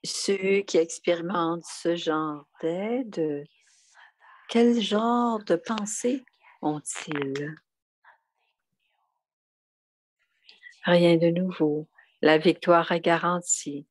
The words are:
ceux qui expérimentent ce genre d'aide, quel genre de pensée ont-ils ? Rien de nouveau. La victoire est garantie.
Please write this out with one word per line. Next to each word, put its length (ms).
ceux 560
qui 160
expérimentent 880
ce 320
genre 500
d'aide, 880
quel 300
genre 640
de 120
pensée 680
ont-ils ? 960
Rien 320
de 120
nouveau. 600
La 160
victoire 560
est 80
garantie. 920